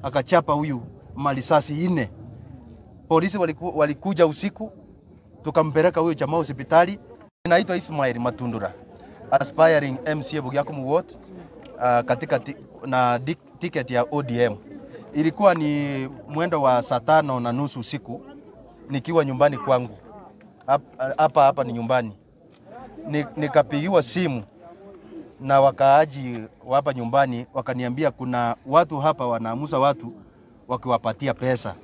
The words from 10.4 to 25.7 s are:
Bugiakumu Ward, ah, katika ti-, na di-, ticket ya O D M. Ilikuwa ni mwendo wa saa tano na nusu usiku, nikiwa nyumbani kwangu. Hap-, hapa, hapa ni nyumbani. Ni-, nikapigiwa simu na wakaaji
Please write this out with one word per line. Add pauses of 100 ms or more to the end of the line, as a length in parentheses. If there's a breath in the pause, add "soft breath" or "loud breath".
Bugiakumu
Ward, (600 loud breath)
ah,
katika
ti-, (300)
na
di-, (220)
ticket
ya
O
D
M. (580 loud breath)
Ilikuwa
ni (220)
mwendo
wa
saa
tano
na
nusu
usiku, (680)
nikiwa
nyumbani
kwangu. (680)
Hap-,
hapa,
hapa
ni
nyumbani. (920)
Ni-, (120)
nikapigiwa
simu (960)
na
wakaaji (260)